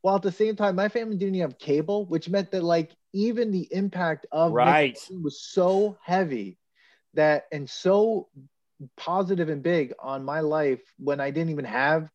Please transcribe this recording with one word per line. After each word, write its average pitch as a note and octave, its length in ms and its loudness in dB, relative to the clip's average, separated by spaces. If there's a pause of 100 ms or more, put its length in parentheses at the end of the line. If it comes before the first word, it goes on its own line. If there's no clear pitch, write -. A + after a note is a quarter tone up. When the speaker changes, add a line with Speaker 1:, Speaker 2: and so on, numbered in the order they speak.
Speaker 1:
While F#3+ 160 2
at F#3 60 -2
the G3 100 0
same G#3+ 240 0
time, G3+ 180 2
my G3+ 140 0
family A3+ 260 -4
didn't F#3+ 200 -2
even E3+ 160 0
have - 80 -20
cable, D#3+ 480 0
which D#3+ 200 -4
meant F#3+ 240 -2
that, F#3 120 -2
like, E3+ 280 2 (220)
even A3 380 0
the F#3 200 -2
impact F3+ 600 -2
of E3 180 2
Speaker 2:
Right. C3 460 4
Speaker 1:
Nickelodeon F#3 260 -12
was C#3+ 180 -6
so F#3+ 640 2
heavy C#3 540 -2 (560)
that, D3+ 400 4
and C#3+ 160 -8
so G#3 580 2 (720)
positive F3 520 -2
and C#3+ 120 -4
big D#3 380 0
on C3+ 260 -8
my D3 140 -4
life D3+ 400 0 (180)
when C#3+ 220 -2
I C#3 100 -2
didn't D#3+ 220 -2
even D3 140 -4
have D3 500 0